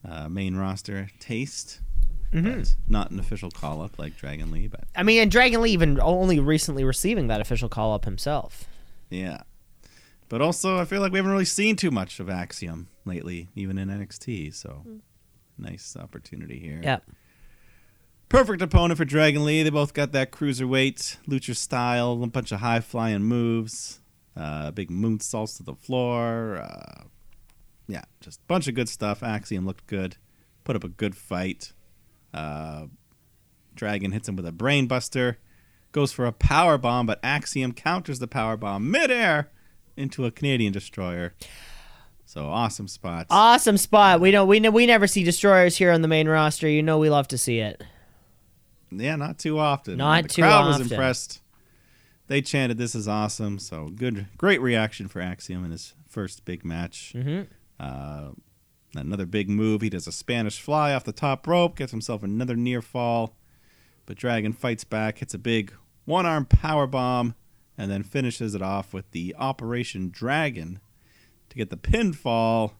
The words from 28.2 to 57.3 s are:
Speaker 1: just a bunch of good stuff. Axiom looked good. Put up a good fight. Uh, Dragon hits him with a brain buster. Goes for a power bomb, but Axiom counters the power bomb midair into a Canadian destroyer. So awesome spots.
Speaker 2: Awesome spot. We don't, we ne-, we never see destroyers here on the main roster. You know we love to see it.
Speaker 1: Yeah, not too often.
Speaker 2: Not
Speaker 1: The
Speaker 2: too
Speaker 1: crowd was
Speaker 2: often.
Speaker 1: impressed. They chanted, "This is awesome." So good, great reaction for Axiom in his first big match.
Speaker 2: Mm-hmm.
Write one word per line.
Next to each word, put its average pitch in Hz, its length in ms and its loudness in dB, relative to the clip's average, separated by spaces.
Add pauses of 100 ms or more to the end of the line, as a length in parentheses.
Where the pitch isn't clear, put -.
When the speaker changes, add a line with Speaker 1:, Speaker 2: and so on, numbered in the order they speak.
Speaker 1:
just - 180 -20
a - 80 -20
bunch 170 200 0
of 123 60 -4
good 117 140 -2
stuff. 104 340 -4
Axiom 101 440 -4
looked - 200 -8
good. 95 300 -6 (480)
Put 120 120 -4
up 92 80 -6
a 95 40 -10
good 98 260 -4
fight. - 600 -6 (580)
Uh, 78 540 -10 (880)
Dragon 101 380 -4
hits 107 180 -6
him 95 60 -6
with 90 100 -8
a 85 60 -8
brain 131 340 2
buster. 123 500 -2 (540)
Goes 143 220 0
for 127 120 -4
a 120 80 0
power 156 460 4
bomb, 123 260 0
but 110 180 -2
Axiom 131 520 -2
counters 160 460 -4
the 123 60 -6
power 110 300 -2
bomb 104 340 -4
midair 226 600 0 (480)
into 135 260 -6
a 117 60 0
Canadian 120 420 0
destroyer. 90 600 -6 (920)
So 73 220 -10
awesome 107 420 -4
spots. 85 400 -10
Speaker 2:
Awesome 226 480 6
spot. 190 460 8
We 190 80 8
don't, 196 180 6
we 208 120 8
ne-, 220 100 6
we 233 160 6
never 220 200 6
see 196 160 2
destroyers 180 540 6
here 180 160 6
on 165 80 6
the 160 80 2
main 156 180 4
roster. 156 400 2
You 151 160 4
know 156 140 2
we 156 140 4
love 143 180 2
to 131 80 -6
see 117 220 0
it. 107 260 -6 (1080)
Speaker 1:
Yeah, 127 260 -4
not 147 220 -6
too 151 200 -2
often. 143 400 0
Speaker 2:
Not 156 260 4
Speaker 1:
The 147 40 -10
Speaker 2:
too - 140 2
Speaker 1:
crowd 202 240 8
was 143 140 4
Speaker 2:
often. 120 120 -2
Speaker 1:
impressed. 127 480 -2 (880)
They 160 140 0
chanted, 127 360 -2
"This 120 160 -4
is 107 140 -4
awesome." 104 500 -4
So 78 300 -12
good, 104 380 -6 (100)
great 185 240 4
reaction 110 480 0
for 92 120 -10
Axiom 90 440 -8
in 85 60 -6
his - 240 -12 (140)
first - 360 -10
big 90 200 -10
match. 85 520 -8
Speaker 2:
Mm-hmm. 143 260 -6 (380)